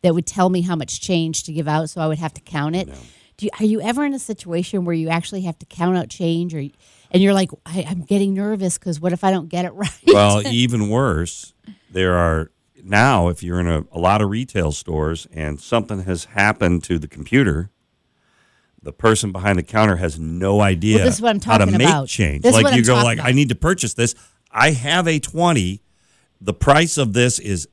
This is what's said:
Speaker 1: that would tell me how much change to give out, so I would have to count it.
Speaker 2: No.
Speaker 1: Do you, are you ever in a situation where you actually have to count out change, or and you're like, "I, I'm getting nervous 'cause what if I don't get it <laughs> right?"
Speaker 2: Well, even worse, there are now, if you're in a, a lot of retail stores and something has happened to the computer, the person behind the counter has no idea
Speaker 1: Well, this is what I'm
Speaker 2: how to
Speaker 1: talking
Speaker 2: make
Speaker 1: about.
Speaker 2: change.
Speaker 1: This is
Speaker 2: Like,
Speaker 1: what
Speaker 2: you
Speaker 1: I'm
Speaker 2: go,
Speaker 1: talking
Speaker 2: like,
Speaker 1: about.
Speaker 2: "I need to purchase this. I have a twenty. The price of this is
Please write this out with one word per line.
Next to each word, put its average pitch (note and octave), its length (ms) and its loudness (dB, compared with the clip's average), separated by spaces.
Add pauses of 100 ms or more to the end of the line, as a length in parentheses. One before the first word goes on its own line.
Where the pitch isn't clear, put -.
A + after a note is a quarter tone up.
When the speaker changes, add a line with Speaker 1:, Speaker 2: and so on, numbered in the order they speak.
Speaker 1:
that E3+ 140 2
would E3+ 100 -2
tell F#3 240 0
me F#3 120 0
how F3 140 -2
much - 260 -8
change E3 420 -2
to E3 100 -12
give D3+ 140 -4
out, D#3 240 -2
so E3+ 100 -8
I D#3 60 0
would D#3 120 -2
have D#3+ 160 -6
to - 60 -20
count D#3 340 -6
it. F#3 120 -4
Speaker 2:
No. C#2 60 -16 (440)
Speaker 1:
Do G#3 80 -10
you, G3+ 140 -4
are G#3+ 60 0
you G#3+ 160 2
ever A#3+ 240 -2
in C#4 80 -2
a C4 60 -8
situation F3+ 640 -6
where E3+ 120 -2
you D#3+ 140 -4
actually E3+ 320 -4
have F3 180 -8
to - 60 -18
count F3+ 320 -2
out - 120 -4
change, E3+ 460 -4
or C#3+ 80 -6 (480)
and F#3 120 4
you're G3 100 4
like, F#3+ 160 2 (160)
"I, F3 220 -8
I'm F3 160 -6
getting G3 300 0
nervous G3 440 -4
'cause D#3+ 220 -6
what F3 140 -2
if F3+ 100 -6
I F#3+ 80 2
don't E3+ 180 -4
get F3 160 -4
it E3+ 80 -10
<laughs> - 0 -
right?" G3 160 -6 (180)
Speaker 2:
Well, G#2 400 6
even A#2 420 0
worse, G#2 640 -2 (380)
there F#2 240 2
are E2 360 0 (320)
now, G2+ 460 4
if E2+ 140 -6
you're F2 160 -4
in F2 80 0
a, D#2+ 240 0
a E2+ 80 -10
lot G2 220 4
of G2+ 80 0
retail G2+ 420 -2
stores D#2 640 -6
and D2+ 260 -8
something G#2+ 440 -4
has F2+ 220 -6
happened G2 600 0
to F2 140 -2
the D2 80 -8
computer, F2+ 640 -2 (1120)
the - 120 -14
person A2 380 2
behind F#2+ 260 0
the F2 60 0
counter G#2+ 340 2
has E2 220 -4
no F2+ 420 0
idea G2 360 2
Speaker 1:
Well, G2 80 4
this A#3+ 100 2
is G#3+ 60 -8
what A#3 100 2
I'm G3+ 100 -2
Speaker 2:
how A3 160 2
to G3+ 80 4
Speaker 1:
talking - 120 2
Speaker 2:
make B2+ 100 4
Speaker 1:
about. C#3 200 2
Speaker 2:
change. D2 360 -2
Speaker 1:
This B3 80 6
is A#3+ 40 6
Speaker 2:
Like, - 80 6
Speaker 1:
what - 100 4
Speaker 2:
you B2+ 60 4
Speaker 1:
I'm A#2 60 2
Speaker 2:
go, B2+ 80 4
Speaker 1:
talking A#2+ 120 4
Speaker 2:
like, A#2 140 0
Speaker 1:
about. C#3+ 100 -2
Speaker 2:
"I - 40 2
need C#3 160 2
to A2+ 60 -2
purchase D#3+ 380 -2
this. A#2 220 -2 (360)
I C3 200 2
have D3+ 360 0
a D#3+ 120 0
twenty. C#3 640 0 (600)
The G2+ 120 -4
price D3+ 440 2
of A#2 160 -2
this A#2+ 260 2
is F#2 340 -6